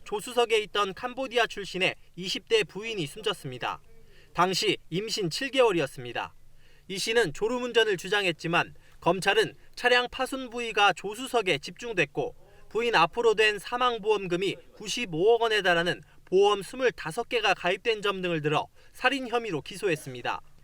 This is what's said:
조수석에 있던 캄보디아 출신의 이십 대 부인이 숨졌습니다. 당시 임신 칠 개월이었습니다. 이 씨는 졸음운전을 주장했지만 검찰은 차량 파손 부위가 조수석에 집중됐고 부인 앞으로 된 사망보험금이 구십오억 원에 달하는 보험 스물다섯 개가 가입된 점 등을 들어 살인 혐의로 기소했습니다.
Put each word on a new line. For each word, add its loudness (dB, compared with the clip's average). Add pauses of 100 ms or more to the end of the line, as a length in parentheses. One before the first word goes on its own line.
조수석에 0
있던 -2
캄보디아 -2
출신의 -4 (200)
이십 -8
대 4
부인이 -8
숨졌습니다. -6 (520)
당시 2 (140)
임신 -4
칠 -6
개월이었습니다. 0 (540)
이 -6
씨는 2
졸음운전을 0
주장했지만 -2 (240)
검찰은 2 (200)
차량 2
파손 -6
부위가 2
조수석에 -2
집중됐고 -4 (340)
부인 0
앞으로 4
된 4
사망보험금이 -2 (180)
구십오억 0
원에 2
달하는 2 (240)
보험 4
스물다섯 -4
개가 2
가입된 -2
점 -2
등을 -2
들어 0 (260)
살인 0
혐의로 -4
기소했습니다. -4 (220)